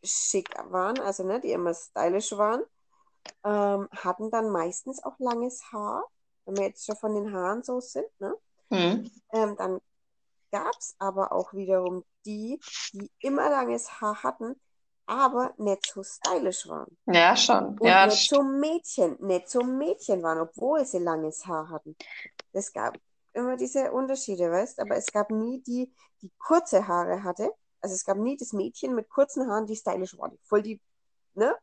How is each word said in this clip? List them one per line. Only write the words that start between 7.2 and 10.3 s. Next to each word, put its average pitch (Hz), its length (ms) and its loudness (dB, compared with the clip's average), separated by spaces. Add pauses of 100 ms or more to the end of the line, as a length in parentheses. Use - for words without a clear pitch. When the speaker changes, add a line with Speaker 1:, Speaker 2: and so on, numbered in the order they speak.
Speaker 1:
Haaren 196 300 -2
so 247 160 -6
sind, 320 280 -8 (120)
ne? 196 140 -6 (360)
Speaker 2:
Mhm. 185 420 0 (200)
Speaker 1:
Ähm, 214 260 0
dann 185 220 -4 (720)